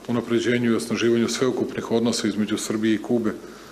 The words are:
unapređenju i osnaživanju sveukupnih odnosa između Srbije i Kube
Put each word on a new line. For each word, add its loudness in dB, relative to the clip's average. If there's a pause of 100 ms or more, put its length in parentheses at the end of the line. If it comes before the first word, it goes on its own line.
unapređenju 2
i 4
osnaživanju 2
sveukupnih -2
odnosa 2
između 0
Srbije 0
i -2
Kube 0 (400)